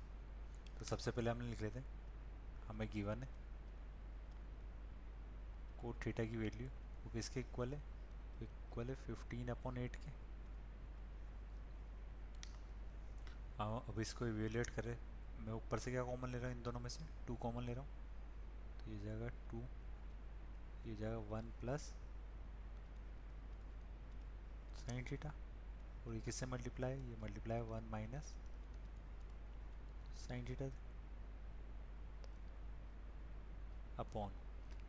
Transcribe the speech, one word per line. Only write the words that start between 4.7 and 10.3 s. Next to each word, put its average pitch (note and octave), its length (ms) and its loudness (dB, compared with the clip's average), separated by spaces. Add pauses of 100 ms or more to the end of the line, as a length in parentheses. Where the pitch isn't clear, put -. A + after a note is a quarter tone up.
cot A#2 240 2
theta A2+ 240 4
की A#2 60 2 (100)
वैल्यू, A2 220 2 (360)
वो - 100 -2
किसके A#2 260 2
इक्वल B2 340 2
है? D3+ 80 0 (580)
वो A#2 60 0
इक्वल - 420 0
है C3+ 60 4 (120)
फिफ्टीन A#2+ 480 2
upon B2 320 2
eight A#2+ 100 0
के। - 220 -2 (3500)